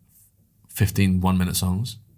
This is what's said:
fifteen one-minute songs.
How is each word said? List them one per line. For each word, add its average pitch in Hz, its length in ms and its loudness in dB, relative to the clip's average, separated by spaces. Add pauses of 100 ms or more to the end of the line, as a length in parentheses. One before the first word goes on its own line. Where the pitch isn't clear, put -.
(680)
fifteen 95 520 0
one-minute 92 360 0
songs. 92 400 -2 (220)